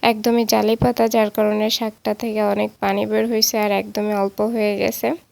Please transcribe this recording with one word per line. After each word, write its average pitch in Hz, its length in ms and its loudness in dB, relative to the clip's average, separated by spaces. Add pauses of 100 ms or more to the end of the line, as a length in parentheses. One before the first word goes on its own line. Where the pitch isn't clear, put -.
একদমই 233 440 2
জালি 220 300 2
পাতা, 240 320 2
যার 220 240 2
কারণে 214 380 0
শাকটা 220 460 -4
থেকে 214 280 -4
অনেক 208 260 0 (100)
পানি 196 260 0
বের 214 220 0
হয়েছে 220 300 0
আর 208 140 0
একদমই 208 440 -2
অল্প 196 320 -2
হয়ে 220 300 -2
গেছে। 226 300 -2 (240)